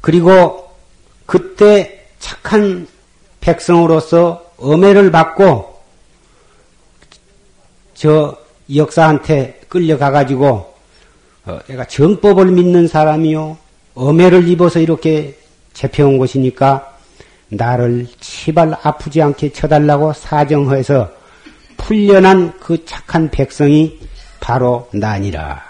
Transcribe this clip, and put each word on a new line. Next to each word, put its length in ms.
그리고 680
그때 800
착한 680
백성으로서 1160
엄해를 540
받고 720
저 420
역사한테 960
끌려가가지고, 1040
어, 220
"내가 180
정법을 600
믿는 420
사람이요. 680
엄해를 540
입어서 320
이렇게 580
잡혀온 460
것이니까 800
나를 580
치발 640
아프지 400
않게 300
쳐달라고 640
사정해서 1000
풀려난 840
그 260
착한 460
백성이 680
바로 520
나니라." 760